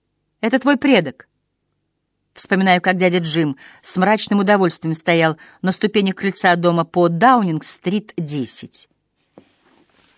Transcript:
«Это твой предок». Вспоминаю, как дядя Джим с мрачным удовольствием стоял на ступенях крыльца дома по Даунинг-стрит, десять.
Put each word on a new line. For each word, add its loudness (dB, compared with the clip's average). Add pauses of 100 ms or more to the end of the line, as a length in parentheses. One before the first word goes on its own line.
(400)
«Это 0
твой 2
предок». 0 (1080)
Вспоминаю, 0
как 0
дядя 2
Джим -2 (260)
с -6
мрачным 0
удовольствием 0
стоял 0 (260)
на -2
ступенях 0
крыльца 2
дома 0
по 0
Даунинг-стрит, 0
десять. -8 (1300)